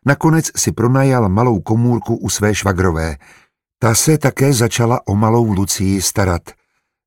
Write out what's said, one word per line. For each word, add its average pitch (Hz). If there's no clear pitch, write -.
nakonec 156
si -
pronajal 127
malou 107
komůrku 117
u -
své 104
švagrové. 85
Ta 113
se 156
také 139
začala 117
o 98
malou 110
Lucii 95
starat. 90